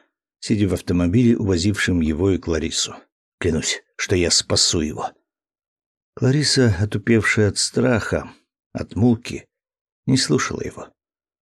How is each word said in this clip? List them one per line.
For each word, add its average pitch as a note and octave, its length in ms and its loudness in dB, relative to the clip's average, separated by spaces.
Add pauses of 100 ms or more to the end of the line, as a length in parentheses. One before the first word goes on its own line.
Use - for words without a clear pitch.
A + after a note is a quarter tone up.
(400)
сидя G#2 280 0
в F2 60 0
автомобиле, F2+ 640 2
увозившем F#2+ 640 0
его D#2+ 300 0
и F2+ 60 0
Клариссу. - 580 -4 (440)
«Клянусь, - 420 -2 (140)
что - 200 -2
я E2+ 140 2
спасу - 520 0
его». D2+ 300 -6 (1040)
Кларисса, B2+ 640 2
отупевшая G#2+ 720 2
от F#2 80 -6
страха, A#2 760 -2 (420)
от - 220 -10
муки, A#2 520 0 (580)
не C3 120 2
слушала - 440 -2
его. - 320 -14 (540)